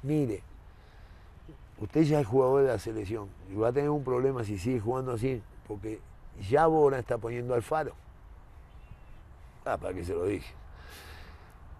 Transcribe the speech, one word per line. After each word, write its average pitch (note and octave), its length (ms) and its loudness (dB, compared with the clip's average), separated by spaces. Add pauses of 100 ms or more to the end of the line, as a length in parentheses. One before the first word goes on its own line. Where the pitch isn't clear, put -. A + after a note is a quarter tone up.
"Mire, C3+ 400 0 (1400)
usted D3+ 240 2
ya D3+ 180 4
es A#2+ 60 -2
jugador C3 360 6
de C3+ 60 6
la A2 100 0
selección G#2+ 500 -6 (200)
y G2 60 -10
va A2 140 4
a B2 40 2
tener C#3+ 160 2
un D3 140 0
problema B2+ 400 2
si G#2 140 -2
sigue A#2 240 0
jugando B2+ 320 0
así, A#2+ 280 0 (260)
porque G#2+ 320 -8 (500)
ya D3 180 8
Bora D3 320 6
está A#2+ 180 -2
poniendo A#2+ 360 -4
al A#2+ 100 2
Faro". D#3 300 -2 (1700)
Ah, A#2+ 140 -2
para F#2 160 -6
que F2+ 100 -6
se F2+ 100 -4
lo E2+ 120 -2
dije. F#2+ 280 -4 (1300)